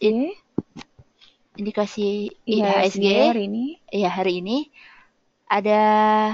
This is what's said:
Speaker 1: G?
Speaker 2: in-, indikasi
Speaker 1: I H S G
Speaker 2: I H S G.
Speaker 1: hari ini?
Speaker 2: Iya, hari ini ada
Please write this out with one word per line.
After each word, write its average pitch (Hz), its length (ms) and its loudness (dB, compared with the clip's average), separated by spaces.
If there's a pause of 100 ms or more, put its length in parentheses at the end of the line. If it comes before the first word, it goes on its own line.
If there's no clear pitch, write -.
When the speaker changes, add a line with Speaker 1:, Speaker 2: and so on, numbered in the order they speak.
Speaker 1:
G? - 0 -
Speaker 2:
in-, 240 320 0 (1200)
indikasi 202 520 -4 (360)
Speaker 1:
I 220 160 0
H 196 320 2
S 196 80 -12
G 196 80 2
Speaker 2:
I 196 80 2
H - 0 -
S 247 80 4
G. 240 80 4
Speaker 1:
hari 226 160 -2
ini? 220 180 -6 (220)
Speaker 2:
Iya, 190 240 -2
hari 185 220 -2 (100)
ini 214 140 -4 (880)
ada 208 340 2 (520)